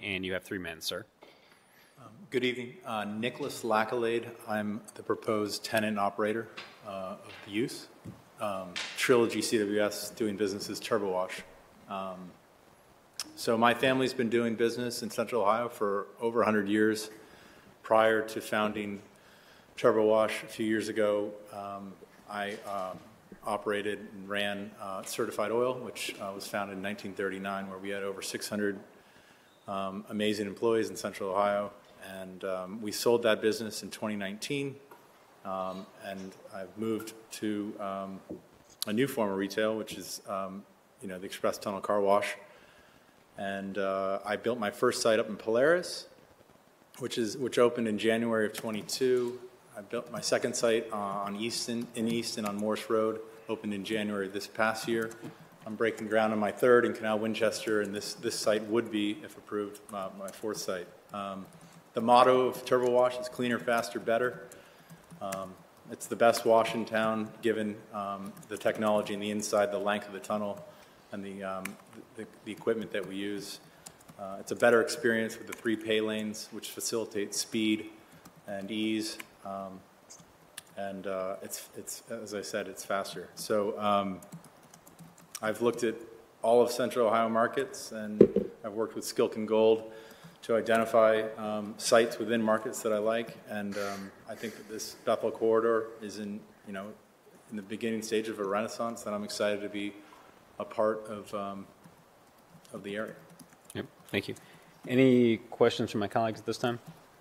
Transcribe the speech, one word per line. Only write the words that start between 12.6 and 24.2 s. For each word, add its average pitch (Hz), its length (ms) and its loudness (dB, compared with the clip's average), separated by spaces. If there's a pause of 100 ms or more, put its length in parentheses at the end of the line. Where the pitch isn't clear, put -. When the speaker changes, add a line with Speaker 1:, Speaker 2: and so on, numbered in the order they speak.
Speaker 2:
so 117 200 0
my 117 160 6
family's 131 400 2
been 117 160 0
doing 117 280 2
business 117 460 -2
in 113 60 -6
Central 110 340 -2
Ohio 113 280 2
for 101 380 -2 (120)
over 117 220 2
a - 20 4
hundred 104 240 4
years. 107 400 4 (720)
Prior 110 460 6
to - 140 -8
founding 107 580 -2 (800)
Turbo 110 260 6
Wash 107 380 4
a - 40 -12
few 110 200 -4
years 110 240 0
ago, 104 400 2 (240)
um, 101 400 -10 (340)
I, 104 300 -4 (100)
um, 92 300 -6 (480)
operated 104 520 -2
and 98 300 -14